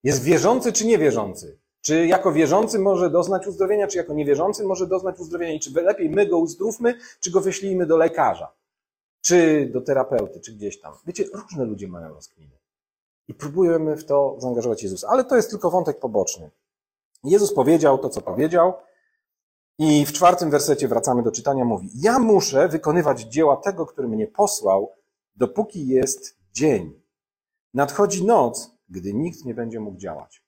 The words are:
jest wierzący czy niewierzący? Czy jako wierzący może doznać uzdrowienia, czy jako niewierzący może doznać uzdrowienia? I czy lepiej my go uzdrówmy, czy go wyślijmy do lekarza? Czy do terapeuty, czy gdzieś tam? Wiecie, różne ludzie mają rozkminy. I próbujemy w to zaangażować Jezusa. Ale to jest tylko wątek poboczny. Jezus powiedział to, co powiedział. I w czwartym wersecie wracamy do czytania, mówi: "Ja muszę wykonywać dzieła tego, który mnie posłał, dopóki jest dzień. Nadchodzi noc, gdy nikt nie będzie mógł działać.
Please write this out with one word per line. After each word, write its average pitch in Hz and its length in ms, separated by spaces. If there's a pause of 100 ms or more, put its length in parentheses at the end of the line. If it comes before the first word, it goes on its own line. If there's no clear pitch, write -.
jest 131 200
wierzący 214 500
czy 214 120
niewierzący? 127 720 (220)
Czy 165 260
jako 185 240
wierzący 170 480
może 185 300
doznać 180 380
uzdrowienia, 196 400
czy 190 100
jako 151 160
niewierzący 151 500
może 185 240
doznać 185 320
uzdrowienia? 170 340
I 156 60
czy 160 220
lepiej 175 280
my 196 180
go 175 100
uzdrówmy, 220 560 (260)
czy 185 120
go 180 100
wyślijmy 185 440
do 160 120
lekarza? 147 560 (680)
Czy 156 520
do 123 80
terapeuty, 127 580
czy 113 140
gdzieś 104 260
tam? 78 140 (120)
Wiecie, 175 280
różne 175 320
ludzie 101 220
mają 82 260
rozkminy. 73 440 (680)
I - 60
próbujemy 160 640
w 156 100
to 139 340
zaangażować 120 440
Jezusa. 95 240
Ale 262 160
to 262 120
jest - 140
tylko 180 220
wątek 165 280
poboczny. 90 520 (720)
Jezus 196 300
powiedział 147 440
to, 127 120
co - 120
powiedział. 165 520 (1040)
I 151 260
w 143 80
czwartym 175 380
wersecie 143 360
wracamy 120 360
do 113 80
czytania, 135 340
mówi: 95 300
"Ja 220 240
muszę 185 480
wykonywać 151 540
dzieła 139 360
tego, 175 280
który 127 220
mnie 107 200
posłał, 104 640 (440)
dopóki 160 520
jest 131 500 (160)
dzień. 107 480 (720)
Nadchodzi 185 520
noc, 170 460 (180)
gdy 92 240
nikt 156 320
nie 120 80
będzie 113 260
mógł 101 180
działać. 82 500